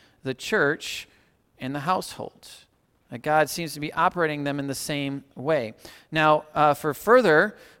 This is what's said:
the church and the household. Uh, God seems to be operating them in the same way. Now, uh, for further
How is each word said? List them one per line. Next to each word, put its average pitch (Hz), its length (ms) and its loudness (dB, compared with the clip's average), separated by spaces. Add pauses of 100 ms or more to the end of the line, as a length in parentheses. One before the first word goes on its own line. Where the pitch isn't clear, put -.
(240)
the 131 100 -6
church - 720 -2 (520)
and 131 160 -8
the 143 60 -8
household. - 680 -6 (640)
Uh, 120 40 -10
God 151 320 2
seems 165 240 -8
to 147 80 -12
be 151 100 -6
operating 160 540 0
them 143 120 -4
in 139 100 -6
the 135 60 -6
same 139 520 -6 (100)
way. 127 380 -2 (400)
Now, 156 400 4
uh, 151 200 4
for 147 200 -4
further 208 640 4 (240)